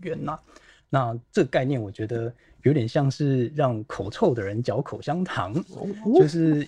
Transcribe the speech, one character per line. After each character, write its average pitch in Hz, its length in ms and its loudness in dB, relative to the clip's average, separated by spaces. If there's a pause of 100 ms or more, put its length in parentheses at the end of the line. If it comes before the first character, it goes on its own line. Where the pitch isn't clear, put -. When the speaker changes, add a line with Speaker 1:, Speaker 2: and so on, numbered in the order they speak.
Speaker 1:
源 - 240 -8
呐。 151 120 -6 (540)
那 120 260 0 (140)
这 175 140 2
个 127 40 -2
概 139 160 0
念 135 160 -2
我 104 80 -6
觉 104 160 -8
得 117 300 -4 (300)
有 135 80 6
点 120 160 2
像 143 200 2
是 135 460 2
让 123 300 0
口 - 260 -8
臭 170 240 2
的 113 80 -2
人 104 180 -2
嚼 120 220 -2
口 - 180 -10
香 180 220 -4
糖， 107 320 -2 (220)
Speaker 2:
哦。 - 100 -8 (300)
Speaker 1:
就 359 100 10
是 156 420 2